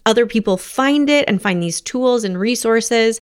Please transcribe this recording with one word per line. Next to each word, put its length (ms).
other 200
people 320
find 520
it 180
and 140
find 220
these 160
tools 460
and 120
resources. 800